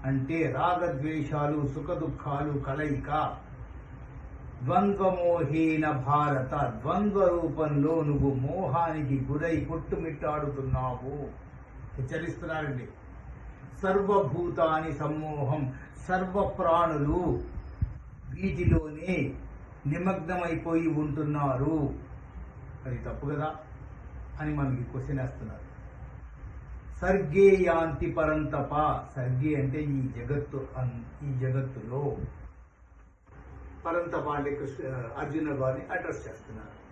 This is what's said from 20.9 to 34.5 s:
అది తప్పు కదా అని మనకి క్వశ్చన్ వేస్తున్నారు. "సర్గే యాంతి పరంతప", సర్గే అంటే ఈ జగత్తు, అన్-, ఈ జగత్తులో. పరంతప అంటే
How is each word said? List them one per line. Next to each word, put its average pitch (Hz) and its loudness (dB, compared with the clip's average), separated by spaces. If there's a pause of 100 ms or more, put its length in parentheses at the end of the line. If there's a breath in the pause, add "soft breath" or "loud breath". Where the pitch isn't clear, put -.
అది 120 -4
తప్పు 110 -6
కదా 151 -2 (840)
అని 151 -2
మనకి 131 0
క్వశ్చన్ 135 -4
వేస్తున్నారు. 120 -6 (1400)
"సర్గే 185 8
యాంతి 165 4
పరంతప", 151 2 (140)
సర్గే 131 2
అంటే 135 0
ఈ 143 0
జగత్తు, 131 -2 (100)
అన్-, 123 -4
ఈ 127 -2
జగత్తులో. 127 -2 (1700)
పరంతప 165 0
అంటే 143 0